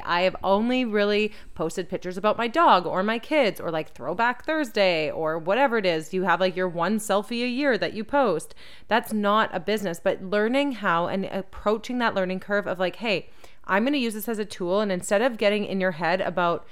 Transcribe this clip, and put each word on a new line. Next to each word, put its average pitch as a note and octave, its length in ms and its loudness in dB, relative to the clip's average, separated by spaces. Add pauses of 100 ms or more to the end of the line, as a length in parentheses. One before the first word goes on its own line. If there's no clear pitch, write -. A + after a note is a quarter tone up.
I F3 160 2
have F3+ 220 2
only A#3+ 420 2
really G#3 480 2 (220)
posted E3+ 340 -4
pictures F3+ 260 -6
about G#3 220 2
my A3+ 100 0
dog A#3 380 6
or E3+ 160 0
my A3 160 0
kids A#3+ 420 0
or, E3+ 120 -6
like, D#3 200 -4
Throwback A#3 540 -2
Thursday G3+ 640 2
or D#3+ 300 -2
whatever A3+ 400 2
it G3 80 0
is. D#3+ 260 0
You F#3 80 0
have, F3 180 4
like, F#3 160 2
your F#3 140 0
one F3 300 0
selfie G#3 440 -2
a B3 40 -2
year B3+ 320 0
that E3+ 160 -2
you G#3+ 80 -6
post. G#3+ 500 0 (340)
That's A3+ 260 0
not G#3 380 2
a - 80 -4
business, G3 400 -2
but F#3+ 240 -2
learning A#3 500 2
how F3 340 0
and G3 180 -2
approaching G#3+ 720 -4
that A3+ 160 2
learning F#3 280 -2
curve G3+ 260 -2
of, E3+ 100 -2
like, F3+ 200 -2
"Hey, G3+ 340 -2 (360)
I'm G3 160 2
gonna C#4+ 140 2
use A#3 160 0
this G#3+ 160 -6
as A3 80 -4
a G#3 80 -4
tool." F#3+ 360 0
And G3+ 100 0
instead G3 320 2
of A#3+ 160 0
getting G#3 260 2
in F#3+ 160 -2
your F#3 120 2
head F3 280 0
about, F3 500 0